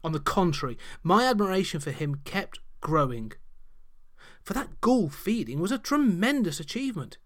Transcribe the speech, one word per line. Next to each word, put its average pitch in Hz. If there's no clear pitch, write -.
On 160
the 147
contrary, 147
my 202
admiration 190
for 143
him 143
kept -
growing. 127
For -
that -
ghoul 220
feeding 147
was 196
a 269
tremendous 233
achievement. 208